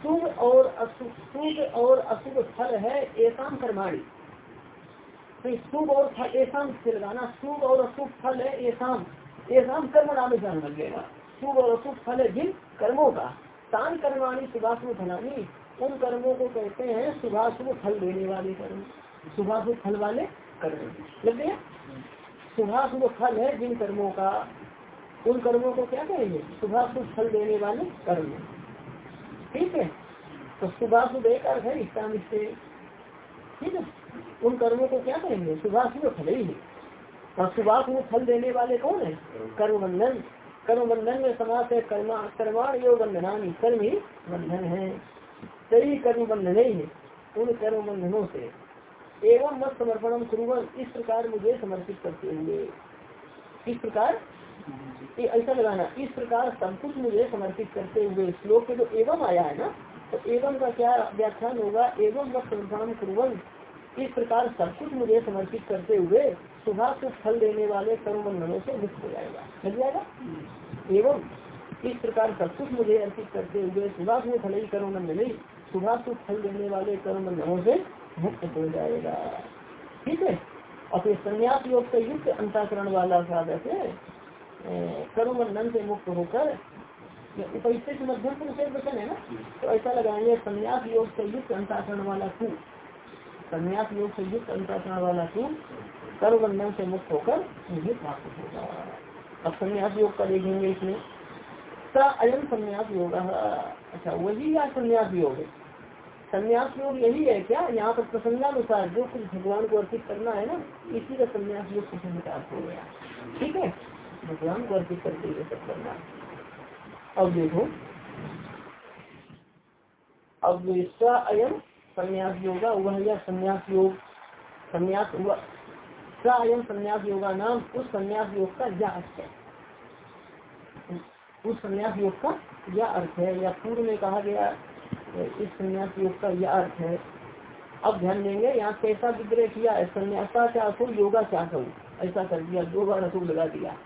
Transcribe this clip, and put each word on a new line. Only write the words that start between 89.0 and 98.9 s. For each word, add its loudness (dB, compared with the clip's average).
ना, -4
तो -2
ऐसा 2
लगाएंगे, 4
संन्यास -2
योग 2
से -4
युक्त -4
अंतःकरण -4
वाला -2
तू, -4
संन्यास -2
योग -2
से -6
युक्त -4
अंतःकरण -4
वाला 2
तू -2
कर्म 8
बंधन 2
से -4
मुक्त -4
होकर 2
मुझे -2
प्राप्त -8
होगा। -10